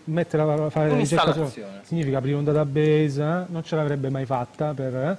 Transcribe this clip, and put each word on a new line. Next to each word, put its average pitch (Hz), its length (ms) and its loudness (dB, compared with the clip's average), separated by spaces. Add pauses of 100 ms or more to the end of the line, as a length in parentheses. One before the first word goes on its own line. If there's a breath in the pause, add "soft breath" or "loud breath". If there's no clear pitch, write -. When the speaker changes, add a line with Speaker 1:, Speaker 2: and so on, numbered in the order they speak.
Speaker 1:
mettere 160 400 0
la, 151 260 0
fare 156 200 2
la 147 60 4
ricerca 156 360 2
su-, 156 80 -2
Speaker 2:
Un'installazione. 107 440 -8
Speaker 1:
significa 143 340 0
aprire 135 180 0
un 147 80 -2
database", 151 760 2
eh? 165 280 -2
Non 170 160 -6
ce - 100 -6
l'avrebbe 143 360 0
mai 135 160 -4
fatta 131 460 -2
per, 131 220 -4
eh? 143 240 -2